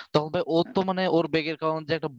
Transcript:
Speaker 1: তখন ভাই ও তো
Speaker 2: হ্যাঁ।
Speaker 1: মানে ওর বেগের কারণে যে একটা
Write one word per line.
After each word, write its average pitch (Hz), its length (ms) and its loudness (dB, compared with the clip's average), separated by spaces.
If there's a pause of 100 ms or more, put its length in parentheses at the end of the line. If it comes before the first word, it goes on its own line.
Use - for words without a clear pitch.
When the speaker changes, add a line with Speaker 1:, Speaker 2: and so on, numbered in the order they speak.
(120)
Speaker 1:
তখন 151 200 2
ভাই 175 160 0
ও 160 160 2
তো - 160 -2
Speaker 2:
হ্যাঁ। 185 100 0
Speaker 1:
মানে 185 180 0
ওর 165 200 4
বেগের 156 300 -2
কারণে 160 300 -2
যে 156 80 0
একটা 156 240 -4